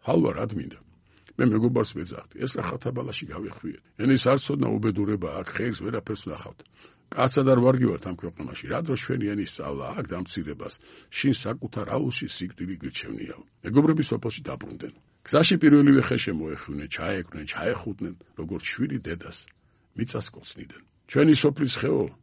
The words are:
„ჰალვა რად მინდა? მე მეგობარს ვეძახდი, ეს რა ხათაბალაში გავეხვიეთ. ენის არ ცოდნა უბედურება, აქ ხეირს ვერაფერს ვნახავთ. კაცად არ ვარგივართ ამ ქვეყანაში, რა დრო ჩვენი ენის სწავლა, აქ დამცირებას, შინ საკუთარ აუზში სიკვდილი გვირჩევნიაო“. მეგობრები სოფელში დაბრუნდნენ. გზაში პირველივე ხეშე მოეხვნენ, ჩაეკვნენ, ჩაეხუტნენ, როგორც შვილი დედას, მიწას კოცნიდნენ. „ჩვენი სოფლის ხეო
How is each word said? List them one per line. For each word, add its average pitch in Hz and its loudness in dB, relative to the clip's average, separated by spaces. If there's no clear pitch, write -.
„ჰალვა 160 4
რად 110 -4
მინდა? - -8
მე 123 2
მეგობარს 117 2
ვეძახდი, - -12
ეს 131 -4
რა - -4
ხათაბალაში - -6
გავეხვიეთ. - -10
ენის 123 4
არ 131 4
ცოდნა 139 0
უბედურება, 104 0
აქ 95 -8
ხეირს 113 -4
ვერაფერს 107 -6
ვნახავთ. - -12
კაცად 131 2
არ 127 8
ვარგივართ 120 4
ამ 92 -8
ქვეყანაში, - -10
რა - -2
დრო 160 -4
ჩვენი 85 -4
ენის 101 -4
სწავლა, 71 -8
აქ - -8
დამცირებას, 87 -8
შინ 139 0
საკუთარ 110 -6
აუზში 127 -2
სიკვდილი 90 -8
გვირჩევნიაო“. - -12
მეგობრები 151 4
სოფელში 113 -4
დაბრუნდნენ. - -12
გზაში 165 6
პირველივე 143 10
ხეშე 117 0
მოეხვნენ, 73 -6
ჩაეკვნენ, 85 -6
ჩაეხუტნენ, 92 -6
როგორც 85 -6
შვილი 139 -4
დედას, 82 -10
მიწას 113 -4
კოცნიდნენ. - -18
„ჩვენი 151 8
სოფლის 143 2
ხეო 120 0